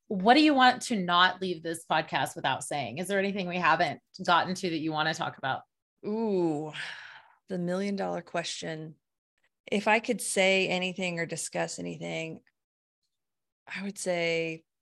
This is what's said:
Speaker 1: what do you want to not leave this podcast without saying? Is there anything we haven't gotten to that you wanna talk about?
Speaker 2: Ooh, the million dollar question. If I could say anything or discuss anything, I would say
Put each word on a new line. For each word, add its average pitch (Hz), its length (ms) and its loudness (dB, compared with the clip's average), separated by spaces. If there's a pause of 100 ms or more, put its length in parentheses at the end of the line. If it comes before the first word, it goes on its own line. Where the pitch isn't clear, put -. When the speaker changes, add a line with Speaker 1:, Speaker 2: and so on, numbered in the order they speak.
Speaker 1:
what 208 260 6
do 302 60 8
you 302 140 6
want 254 280 6
to 240 140 -2
not 180 460 4
leave 175 200 -4
this 165 280 -6
podcast 160 460 0
without 139 280 -2
saying? 135 340 -6
Is 180 100 -6
there 196 100 0
anything 196 300 -2
we 175 100 -4
haven't 160 420 2 (240)
gotten 175 300 4
to 180 160 -4
that 165 80 -2
you 156 140 -2
wanna 156 220 0
talk 160 240 -6
about? 131 240 -4 (440)
Speaker 2:
Ooh, 180 640 -2 (760)
the 190 100 -4
million 185 380 -2
dollar 175 260 -4
question. 160 720 -8 (760)
If 202 180 0
I 220 120 6
could 220 200 -2
say 190 480 4
anything 180 520 -2
or 165 60 -2
discuss 165 520 -6
anything, 165 600 -8 (1300)
I 185 120 -8
would 202 140 -10
say 165 640 -2 (180)